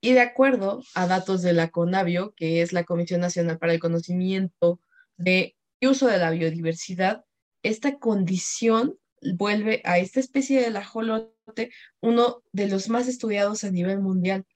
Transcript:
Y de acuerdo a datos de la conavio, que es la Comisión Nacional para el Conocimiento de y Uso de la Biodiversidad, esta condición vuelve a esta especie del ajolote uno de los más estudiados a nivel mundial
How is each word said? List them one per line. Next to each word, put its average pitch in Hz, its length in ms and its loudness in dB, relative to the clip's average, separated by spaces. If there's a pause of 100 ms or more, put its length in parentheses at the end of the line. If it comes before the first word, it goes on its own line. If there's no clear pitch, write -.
Y 247 140 4
de 247 60 8
acuerdo 240 600 2 (120)
a 180 120 0
datos 185 360 0
de 175 100 2
la 165 160 2
conavio, 175 640 -2
que 165 280 0
es 170 100 -2
la 175 120 -2
Comisión 175 360 -2
Nacional 175 380 -2
para 170 160 0
el 165 60 -2
Conocimiento 180 1000 -2 (360)
de 185 380 0 (260)
y 254 60 2
Uso 269 200 2
de 208 120 2
la 170 120 0
Biodiversidad, 170 920 -2 (380)
esta 220 360 -2
condición 220 1000 0 (360)
vuelve 208 500 -2
a 175 140 2
esta 190 220 0
especie 269 400 0
del 233 160 0
ajolote 220 960 -6 (280)
uno 240 520 2
de 196 160 -2
los 196 200 -2
más 247 200 0
estudiados 214 560 -2
a 196 60 -4
nivel 185 300 -2
mundial 190 560 0